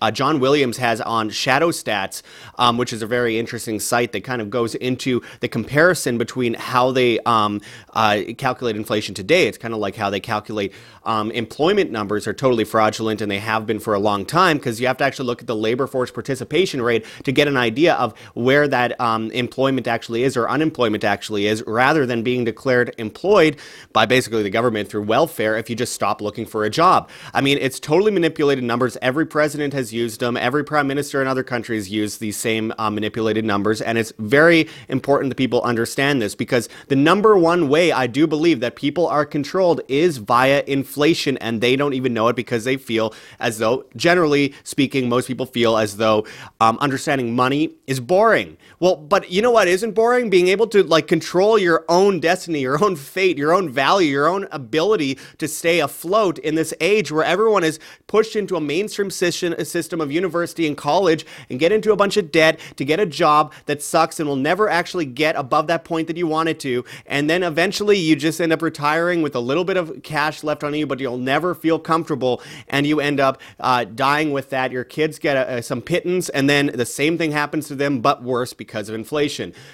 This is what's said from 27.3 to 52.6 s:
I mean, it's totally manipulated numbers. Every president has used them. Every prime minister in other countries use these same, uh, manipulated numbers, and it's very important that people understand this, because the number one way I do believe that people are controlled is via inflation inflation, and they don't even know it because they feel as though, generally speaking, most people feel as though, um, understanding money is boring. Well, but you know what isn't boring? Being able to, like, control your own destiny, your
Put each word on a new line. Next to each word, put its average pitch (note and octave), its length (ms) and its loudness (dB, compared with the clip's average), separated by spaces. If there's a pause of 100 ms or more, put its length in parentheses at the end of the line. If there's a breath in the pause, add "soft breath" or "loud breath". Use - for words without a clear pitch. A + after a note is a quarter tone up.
I B2 80 0
mean, C#3 180 2
it's C3 200 -4
totally F#3+ 320 2
manipulated D#3 520 0
numbers. A#2+ 380 -2
Every C3 240 0
president D3 480 -2
has B2+ 180 -4
used A#2 280 -4
them. A#2+ 180 -2
Every C3+ 260 0
prime D3 240 -2
minister C#3 340 -2
in C3 60 0
other C3 160 -2
countries A2 460 -4
use G#2+ 280 -2
these G#2+ 200 -6
same, A2 400 -2
uh, G#2+ 140 -2
manipulated G#2+ 520 -2
numbers, G#2+ 380 0
and A#2 160 -2
it's A2 220 -2
very D3+ 480 4 (220 loud breath)
important C3 420 0
that - 40 -8
people A#2+ 280 0
understand A#2+ 580 0
this, G#2 140 -2
because A#2 340 -2 (200 loud breath)
the C#3 60 2
number G3 420 6
one E3 320 4
way D#3+ 220 4
I B2 160 2
do C#3 200 2
believe D3+ 320 2
that A#2 160 -4
people C#3+ 320 -2
are D3 180 0
controlled D#3 640 0
is D3 300 2
via B2+ 500 4
inflation C#3 240 -2
inflation, D3 460 0
and A2+ 240 -4
they B2+ 160 2
don't C#3+ 160 -2
even B2+ 200 -2
know A2+ 140 2
it B2 80 2
because A#2 300 -4
they C3 100 -2
feel A2 380 -2 (260 loud breath)
as A2 200 -4
though, A2+ 260 0 (100)
generally D3 580 2 (100)
speaking, C3 440 -2
most B2 180 2
people B2+ 200 -6
feel A2+ 320 2
as G#2 180 0
though, G#2+ 300 2 (340 loud breath)
um, A2+ 220 4
understanding C3+ 520 -2
money C3 400 0 (140)
is C3 140 -4
boring. D#3+ 560 2 (240 soft breath)
Well, F3 160 4
but D#3 340 -2
you F#3+ 100 2
know B3 100 4
what G#3 180 4
isn't F#3+ 240 0
boring? A#3+ 360 2
Being F3+ 200 4
able G3+ 180 2
to, G3 160 4
like, D#3 240 2
control F#3 500 2
your E3+ 300 2
own F#3 320 4
destiny, E3 400 0
your C#3 240 0